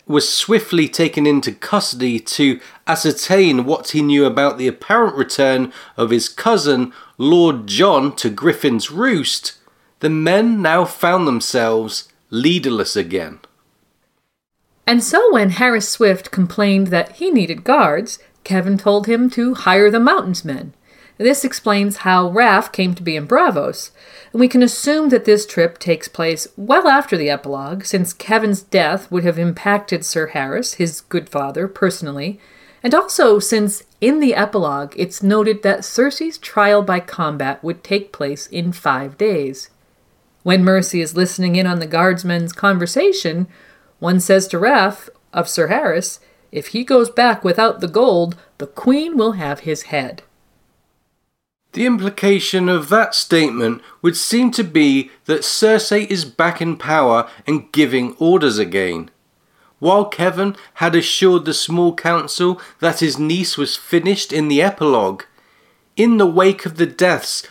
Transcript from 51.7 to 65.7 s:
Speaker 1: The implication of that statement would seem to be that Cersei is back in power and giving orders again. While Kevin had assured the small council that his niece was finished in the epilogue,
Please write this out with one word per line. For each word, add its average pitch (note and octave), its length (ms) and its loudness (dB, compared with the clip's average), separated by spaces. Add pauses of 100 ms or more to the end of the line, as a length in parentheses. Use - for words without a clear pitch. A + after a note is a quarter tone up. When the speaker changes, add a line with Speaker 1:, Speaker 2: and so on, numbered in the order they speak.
Speaker 1:
The A3+ 120 -4
implication G3 840 0
of E3 180 -2
that G#3+ 260 2
statement A#2+ 680 0 (200)
would E3+ 140 0
seem A#3+ 360 0
to A#3 120 -2
be D3 480 2 (140)
that D3+ 160 -2
Cersei G#3+ 680 0
is F3+ 140 -4
back E3 380 -2
in E3 160 -4
power B2+ 500 2 (180)
and D3 280 -4
giving B2+ 440 0
orders D#3+ 400 2
again. F2 520 -2 (720)
While G3 260 2
Kevin F#3 500 -2 (200)
had E3 200 0
assured F3 480 2
the D3+ 100 -4
small E3+ 400 0
council E3+ 680 -2 (180)
that E3 220 -2
his C#3+ 180 -2
niece E3+ 380 -2
was C#3+ 180 -4
finished F3+ 560 -2
in D3+ 160 -2
the C#3+ 140 2
epilogue, C3+ 640 0 (720)